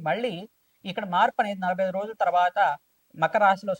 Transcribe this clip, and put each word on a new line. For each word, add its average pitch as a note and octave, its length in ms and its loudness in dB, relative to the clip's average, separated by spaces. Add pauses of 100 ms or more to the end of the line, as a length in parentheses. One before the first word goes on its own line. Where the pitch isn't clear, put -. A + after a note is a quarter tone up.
మళ్ళీ G#3+ 260 -4 (500)
ఇక్కడ F#3+ 200 -8 (120)
మార్పు A#3 260 2
అనేది G3+ 240 -6
నలభై F#3 200 0
ఐదు F#3 120 -4
రోజుల G#3+ 260 -6
తర్వాత F3+ 340 2 (560)
మకర D#3 340 0
రాశిలో F#3+ 320 0